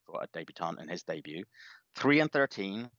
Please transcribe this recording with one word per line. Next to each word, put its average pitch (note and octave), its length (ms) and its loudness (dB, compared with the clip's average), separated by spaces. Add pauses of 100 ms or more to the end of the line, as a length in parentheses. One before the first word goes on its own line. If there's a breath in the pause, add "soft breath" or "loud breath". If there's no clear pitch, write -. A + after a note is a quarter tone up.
fought - 180 -6
a - 40 -8 (100)
debutant E2+ 420 -6
in - 80 -12
his F2 140 -6
debut. D#2+ 420 -8 (520 loud breath)
Three C#3+ 240 6
and D3+ 100 4
thirteen, A#2 680 0